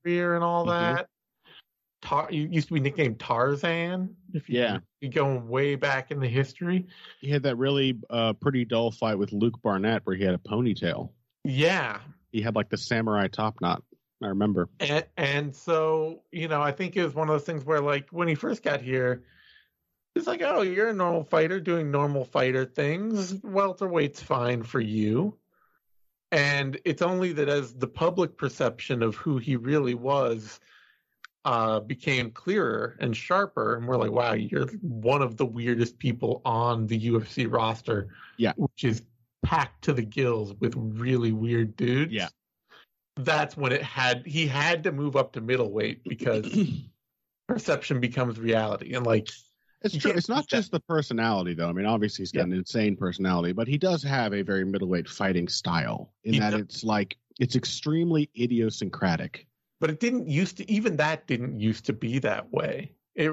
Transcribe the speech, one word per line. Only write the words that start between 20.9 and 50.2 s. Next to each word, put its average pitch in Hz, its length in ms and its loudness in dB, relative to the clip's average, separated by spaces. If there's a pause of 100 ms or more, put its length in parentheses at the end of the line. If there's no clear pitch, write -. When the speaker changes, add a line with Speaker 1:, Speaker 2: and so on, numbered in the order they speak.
Speaker 1:
normal 170 300 0
fighter 165 380 2
doing 160 300 0
normal 143 340 2
fighter 131 400 2
things. 185 680 -2 (100)
Welterweight's 185 760 0
fine 123 420 0
for 117 180 -2
you." 110 560 0 (960)
And 143 500 2
it's 156 180 -2
only 185 320 2
that 147 140 0
as 143 260 0
the 127 140 -4
public 175 500 0
perception 127 640 -2
of 110 120 2
who 143 220 0
he 127 180 0
really 127 380 2
was, 120 640 -2 (840)
uh, 113 340 2
became 120 520 -2
clearer 127 680 -2
and 117 160 0
sharper, 120 600 0
and 117 100 -6
we're 127 80 2
like, 110 160 2
"Wow, 117 220 2
you're 113 340 0 (140)
one 127 400 2
of 117 160 -2
the 139 80 2
weirdest 117 520 0
people 120 460 -2
on 117 440 0
the 113 100 0
U 117 240 2
F 107 100 -8
C 127 140 0
roster," 110 640 0 (260)
Speaker 2:
Yeah. 113 220 2
Speaker 1:
which - 260 -4
is 113 180 0 (420)
packed - 420 0
to 151 80 2
the 123 100 0
gills 110 560 -2
with 117 160 0
really 117 560 0
weird 113 460 0
dudes. 127 340 0
Speaker 2:
Yeah. 98 160 -2 (880)
Speaker 1:
That's 147 420 0
when 135 160 0
it 151 100 0
had, 123 420 0
he 156 220 0
had 151 380 2
to 175 80 0
move 139 240 0
up 131 160 2
to 113 80 -8
middleweight 110 640 -2
because 110 420 -2 (560)
Speaker 2:
<clears throat> - 460 -20
Speaker 1:
perception 160 500 -2
becomes 123 400 -2
reality. 110 540 0
And, 123 120 -2
like, 110 220 2 (540)
Speaker 2:
It's 214 120 0
Speaker 1:
you 151 60 -2
Speaker 2:
true. 190 120 2
Speaker 1:
can't - 80 -2
Speaker 2:
It's - 100 -2